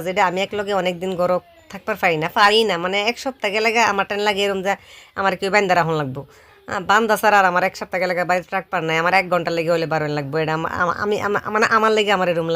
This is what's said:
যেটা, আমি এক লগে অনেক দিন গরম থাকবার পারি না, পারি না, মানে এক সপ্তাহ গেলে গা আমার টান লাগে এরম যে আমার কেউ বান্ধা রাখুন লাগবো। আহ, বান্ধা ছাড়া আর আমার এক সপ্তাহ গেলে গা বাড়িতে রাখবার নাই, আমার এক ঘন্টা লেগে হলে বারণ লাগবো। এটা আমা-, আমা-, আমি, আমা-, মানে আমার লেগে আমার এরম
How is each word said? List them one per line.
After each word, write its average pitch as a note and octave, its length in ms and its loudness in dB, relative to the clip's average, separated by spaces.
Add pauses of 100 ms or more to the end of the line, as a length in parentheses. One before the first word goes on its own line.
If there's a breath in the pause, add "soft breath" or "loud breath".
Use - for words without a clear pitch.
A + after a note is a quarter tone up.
যেটা, F#3 200 0
আমি F3+ 200 -2
এক - 80 -14
লগে G#3 200 -4
অনেক F3+ 260 -2
দিন F#3 160 -4
গরম F3+ 260 0 (280)
থাকবার G3 320 -8
পারি F3 200 2
না, E3 120 -2
পারি G#3 300 4
না, G3 100 0 (100)
মানে F#3+ 140 -2 (100)
এক A#3+ 100 -4
সপ্তাহ B3+ 340 -8
গেলে A3 200 0
গা A#3 100 2 (100)
আমার G3 140 -2
টান G3+ 140 -6
লাগে G#3 240 0
এরম G3 180 -2
যে G3 100 -2 (440 loud breath)
আমার F#3+ 200 0
কেউ G3 160 -4
বান্ধা G3 220 2
রাখুন E3 240 2
লাগবো। C#3 220 -4 (480 soft breath)
আহ, G3+ 120 -6 (100)
বান্ধা A3 260 4
ছাড়া G#3 220 4
আর F#3+ 120 6
আমার F3+ 140 2
এক F#3 120 -2
সপ্তাহ F#3+ 240 -6
গেলে F3+ 140 0
গা F3 100 -2
বাড়িতে F3 320 -2
রাখবার F3+ 280 -4
নাই, D#3+ 140 0
আমার F3 160 2
এক F#3+ 160 2
ঘন্টা E3 200 0
লেগে E3 240 -2
হলে E3 120 0
বারণ D3+ 300 -2
লাগবো। C#3 220 -6
এটা D#3 160 0
আমা-, E3 260 -4
আমা-, F3 240 0
আমি, G#3 160 0
আমা-, G3+ 320 -2
মানে G#3+ 180 2
আমার A3 220 4
লেগে G#3+ 200 2
আমার F#3 180 2
এরম E3 260 -2